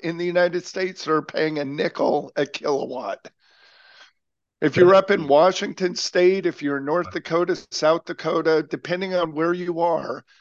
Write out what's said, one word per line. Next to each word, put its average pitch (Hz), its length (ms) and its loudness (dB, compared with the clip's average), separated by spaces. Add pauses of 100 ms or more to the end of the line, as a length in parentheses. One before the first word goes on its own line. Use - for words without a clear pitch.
in 170 160 -6
the 175 80 -4
United 175 400 0
States 190 400 -6
that 156 60 -2
are 156 100 2
paying 156 380 -2
a 147 60 -4
nickel 147 680 -2
a 143 100 0
kilowatt. 131 840 -6 (1300)
If 147 140 0
you're 180 180 8
up 190 160 6
in 185 180 0
Washington 180 680 2
State, 185 500 2
if 165 160 -4
you're 143 180 -2
in 139 60 -8
North 165 260 -2
Dakota, 170 440 -2 (160)
South 156 320 2
Dakota, 160 680 0
depending 185 440 -6
on 170 200 -2
where 165 200 -2
you 175 260 -6
are, 151 460 -4 (160)